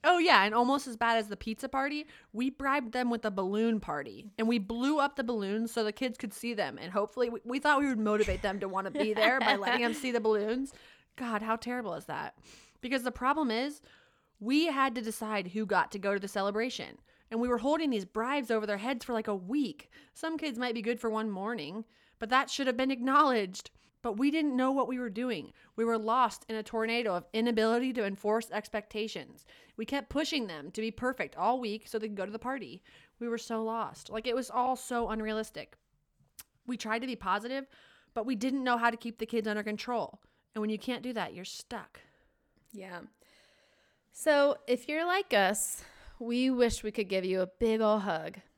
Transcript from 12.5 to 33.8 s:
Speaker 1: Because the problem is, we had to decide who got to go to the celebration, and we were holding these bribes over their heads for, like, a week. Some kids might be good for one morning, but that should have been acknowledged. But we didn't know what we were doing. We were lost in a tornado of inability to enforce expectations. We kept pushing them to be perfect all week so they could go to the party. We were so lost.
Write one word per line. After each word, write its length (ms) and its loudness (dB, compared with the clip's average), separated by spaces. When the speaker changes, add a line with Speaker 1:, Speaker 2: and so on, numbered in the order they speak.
Speaker 1:
Because 240 -2
the 80 -2
problem 400 0
is, 300 -2
we 280 4
had 280 2
to 60 -2
decide 460 -4
who 180 -2
got 260 4
to 80 -8
go 140 0
to 60 0
the 100 -8
celebration, 680 -4
and 120 -2
we 80 0
were 80 2
holding 320 2
these 160 0
bribes 440 -2
over 160 2
their 120 0
heads 260 -4
for, 80 -6
like, 160 0
a 80 0
week. 560 -2
Some 240 -4
kids 200 -4
might 180 -2
be 60 -4
good 200 -2
for 80 0
one 200 0
morning, 540 -6
but 100 -6
that 200 4
should 180 0
have 100 2
been 140 2
acknowledged. 800 4
But 160 -2
we 140 4
didn't 240 2
know 160 4
what 160 2
we 100 -2
were 120 -4
doing. 420 -4
We 80 0
were 140 2
lost 500 2
in 80 -4
a 80 -4
tornado 500 0
of 200 -2
inability 600 2
to 120 0
enforce 440 0
expectations. 960 -6
We 100 -6
kept 240 -4
pushing 380 -2
them 240 -10
to 100 -6
be 100 -2
perfect 440 -4
all 240 2
week 280 -4
so 120 -4
they 80 -6
could 80 -8
go 100 -4
to 60 -8
the 80 -8
party. 420 -8
We 80 -6
were 100 -2
so 240 -4
lost. 480 -6